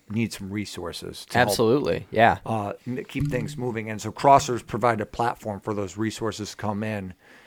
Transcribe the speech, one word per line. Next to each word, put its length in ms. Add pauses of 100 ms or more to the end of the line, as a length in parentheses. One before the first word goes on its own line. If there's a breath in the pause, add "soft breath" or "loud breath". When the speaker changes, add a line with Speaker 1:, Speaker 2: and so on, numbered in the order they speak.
(100)
Speaker 1:
need 220
some 180
resources 760
to 120
help, 100
Speaker 2:
Absolutely. 600
Yeah. 340
Speaker 1:
uh, 280 (160)
m-, 160
keep 260
things 260
moving. 320
And 140
so 80
Crossroads 540
provided 360
a 60
platform 540
for 140
those 220
resources 540
to 60
come 260
in. 320 (320 soft breath)